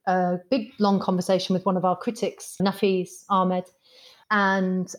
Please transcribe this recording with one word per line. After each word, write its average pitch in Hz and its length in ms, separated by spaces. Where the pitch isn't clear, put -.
a 180 300
big, 240 300
long 202 200
conversation 185 540
with 180 140
one 185 100
of 175 80
our 180 100
critics, - 640
Nafees 190 720
Ahmed, 185 360
and 190 680